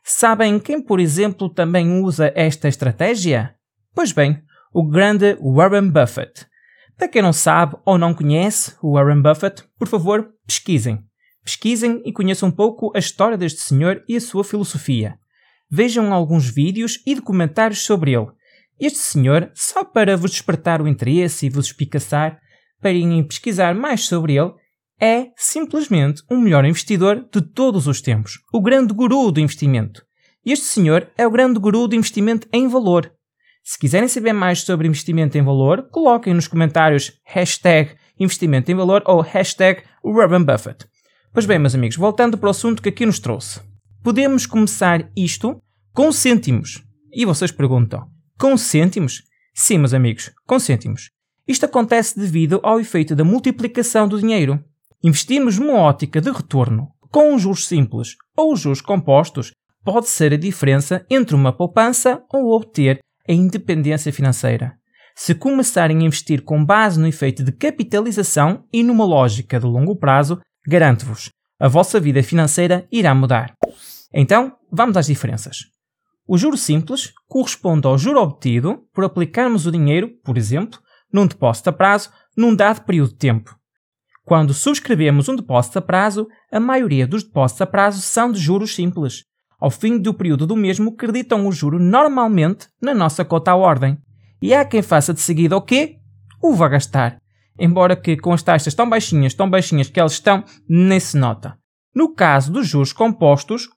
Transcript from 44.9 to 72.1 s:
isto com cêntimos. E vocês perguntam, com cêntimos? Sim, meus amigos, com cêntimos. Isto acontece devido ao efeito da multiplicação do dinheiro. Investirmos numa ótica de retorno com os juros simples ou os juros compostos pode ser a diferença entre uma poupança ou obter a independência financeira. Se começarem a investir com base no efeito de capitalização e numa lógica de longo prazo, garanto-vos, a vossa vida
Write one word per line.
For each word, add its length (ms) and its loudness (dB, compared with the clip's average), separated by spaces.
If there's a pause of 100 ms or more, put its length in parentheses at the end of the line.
isto 480 -4 (320)
com 160 2
cêntimos. 720 -2 (300)
E 120 -4
vocês 280 -2
perguntam, 560 -2 (280)
com 200 2
cêntimos? 640 0 (320)
Sim, 240 0
meus 160 2
amigos, 380 -2 (120)
com 140 0
cêntimos. 520 -4 (360)
Isto 200 0
acontece 520 0
devido 460 0
ao 160 2
efeito 340 -2
da 80 2
multiplicação 840 0
do 100 -4
dinheiro. 400 0 (460)
Investirmos 520 0
numa 180 0
ótica 460 0
de 120 -2
retorno 560 -2 (240)
com 200 4
os 100 2
juros 220 -2
simples 520 -4 (200)
ou 160 2
os 60 -2
juros 220 -4
compostos 720 0 (320)
pode 240 -2
ser 240 0
a 40 2
diferença 720 -2
entre 280 0
uma 160 2
poupança 760 0
ou 280 0
obter 420 -2 (300)
a 40 -2
independência 800 0
financeira. 640 -2 (380)
Se 180 -4
começarem 680 0
a 80 2
investir 360 -2
com 220 0
base 340 2
no 80 2
efeito 380 -2
de 80 -2
capitalização 1200 -2
e 100 0
numa 220 2
lógica 560 0
de 60 -2
longo 280 0
prazo, 460 0 (260)
garanto-vos, 640 2 (280)
a 100 2
vossa 300 2
vida 240 2